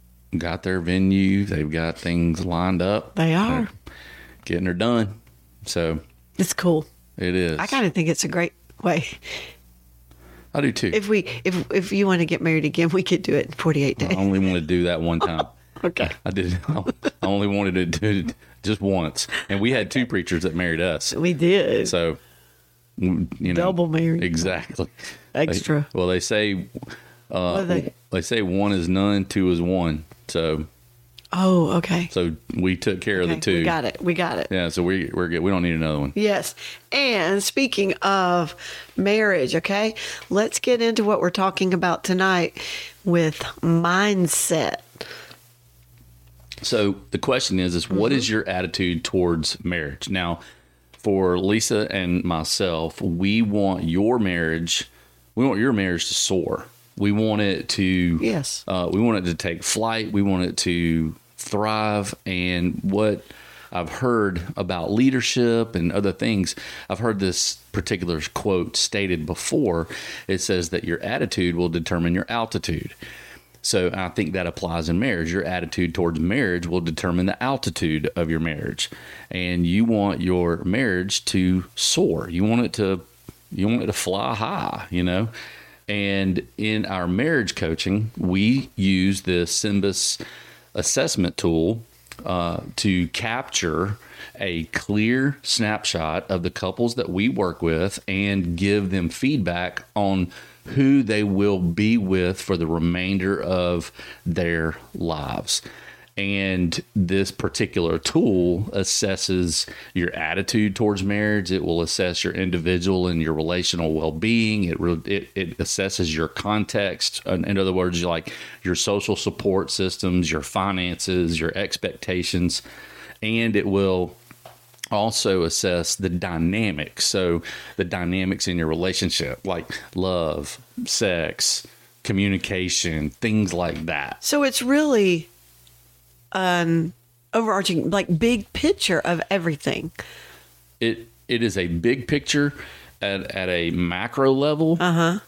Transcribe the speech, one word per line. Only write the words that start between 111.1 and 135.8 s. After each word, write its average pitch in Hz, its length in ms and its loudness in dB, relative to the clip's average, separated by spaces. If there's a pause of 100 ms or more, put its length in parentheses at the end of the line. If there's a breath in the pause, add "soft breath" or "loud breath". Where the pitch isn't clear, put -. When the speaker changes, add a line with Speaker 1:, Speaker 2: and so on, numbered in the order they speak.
Speaker 1:
It 92 140 0
will 85 180 2
assess 87 440 0
your 92 80 -2
individual 90 720 2
and 85 140 2
your 78 120 0
relational 85 600 0
well-being. 104 720 0
It 82 160 0
re-, 85 240 0
it, 98 280 -4
it 95 260 -4
assesses 95 540 -2
your 80 140 0
context. 101 960 -2
In, 87 200 -2
in 98 120 0
other 95 140 2
words, 90 320 0
like, 82 300 -2 (300 loud breath)
your 90 120 0
social 101 400 0
support 95 560 0
systems, 90 580 0
your 78 120 -2
finances, 90 960 0
your 80 180 -2
expectations, 90 1040 -2 (600 loud breath)
and 113 320 0
it 101 100 2
will 95 480 2 (800)
also 101 520 2
assess 87 520 0
the 92 140 -2
dynamics. 85 960 -2
So 87 380 2 (340 loud breath)
the 95 80 0
dynamics 92 600 -2
in 87 120 -2
your 80 100 0
relationship, 85 800 -2
like 87 320 -6 (160 loud breath)
love, 82 640 -2 (260)
sex, - 800 -2 (380 loud breath)
communication, 92 1080 0
things 107 420 0
like 85 320 -2
that. 73 360 -4
Speaker 2:
So 294 220 2
it's 269 180 0
really 240 680 2 (1040)